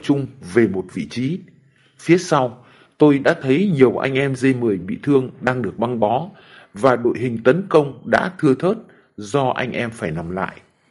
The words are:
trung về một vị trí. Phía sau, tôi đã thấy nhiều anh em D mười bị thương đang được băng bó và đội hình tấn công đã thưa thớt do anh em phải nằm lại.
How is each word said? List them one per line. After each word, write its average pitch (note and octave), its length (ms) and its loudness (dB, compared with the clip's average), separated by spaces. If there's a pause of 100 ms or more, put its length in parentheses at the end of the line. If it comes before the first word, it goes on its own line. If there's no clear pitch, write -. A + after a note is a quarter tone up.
trung C#3 240 -2 (280)
về A#2 120 4
một F#2 180 -4 (100)
vị D#2+ 160 -8
trí. C3+ 300 -6 (580)
Phía E3+ 200 4
sau, C3+ 460 -2 (340)
tôi D3 200 6
đã C3 240 2
thấy D3+ 320 2
nhiều B2+ 240 4
anh C3+ 160 -2
em C3+ 220 0
D B2 100 -2 (140)
mười G#2+ 180 0
bị F#2 240 -8
thương C3+ 280 2 (100)
đang B2+ 220 -2
được F#2 160 -8
băng A#2 220 -2
bó A#2+ 280 0 (460)
và A#2+ 220 2
đội A#2+ 220 -2
hình A#2 240 -6
tấn E3 260 4
công C#3+ 360 0
đã A#2 340 0
thưa C3+ 160 2
thớt F3+ 220 -2 (400)
do B2+ 320 -2
anh B2 240 -4
em A#2 180 -6
phải G#2 200 -8
nằm E2 200 -8
lại. F#2 300 -8 (300)